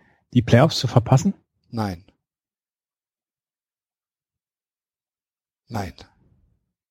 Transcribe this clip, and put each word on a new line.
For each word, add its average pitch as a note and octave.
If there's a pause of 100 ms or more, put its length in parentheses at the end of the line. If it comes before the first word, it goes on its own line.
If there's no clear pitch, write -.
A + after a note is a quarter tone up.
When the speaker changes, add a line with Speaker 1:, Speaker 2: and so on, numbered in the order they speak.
(360)
Speaker 1:
die A#2+
Playoffs A#2+
zu -
verpassen? C3+ (380)
Speaker 2:
Nein. G2+ (3750)
Nein. G2+ (960)